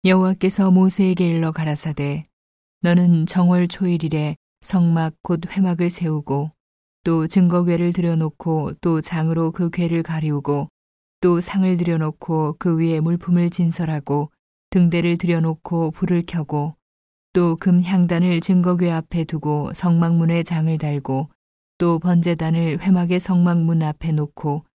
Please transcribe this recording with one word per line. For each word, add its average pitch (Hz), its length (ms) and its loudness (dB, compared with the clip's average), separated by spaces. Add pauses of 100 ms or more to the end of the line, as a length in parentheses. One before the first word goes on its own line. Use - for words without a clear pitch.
여호와께서 185 600 2
모세에게 185 560 4
일러 165 260 0
가라사대, 151 720 -6 (560)
"너는 175 460 4
정월 180 420 2
초일일에 160 680 -2 (260)
성막 165 500 0 (100)
곧 170 240 -4
회막을 175 440 0
세우고 156 600 -4 (540)
또 165 220 0
증거궤를 175 680 2
들여놓고 160 880 -2
또 165 220 0
장으로 160 500 -2
그 170 160 -4
궤를 165 340 -2
가리우고 151 640 -4 (520)
또 175 200 2
상을 185 360 0
들여놓고 160 840 -2
그 165 200 0
위에 165 220 0
물품을 175 500 0
진설하고 156 800 -2 (400)
등대를 170 480 2
들여놓고 165 720 -2
불을 175 360 -2
켜고 151 480 -6 (600)
또 170 220 2
금 180 260 2
향단을 175 580 2
증거궤 180 500 2
앞에 160 340 -4
두고 151 500 -4
성막문에 170 680 2
장을 160 360 -2
달고 143 500 -4 (480)
또 170 220 0
번제단을 165 800 0
회막의 180 400 2
성막문 175 640 2
앞에 156 300 -4
놓고 151 520 -4 (100)